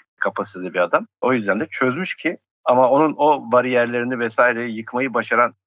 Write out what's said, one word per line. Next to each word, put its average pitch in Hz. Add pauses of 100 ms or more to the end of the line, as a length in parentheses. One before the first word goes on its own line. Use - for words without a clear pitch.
(200)
kapasitede 92
bir 92
adam. 147 (140)
O 123
yüzden 107
de -
çözmüş 131
ki 170 (280)
ama 127
onun 147
o 143
bariyerlerini 123
vesaireyi 117
yıkmayı 120
başaran 117 (120)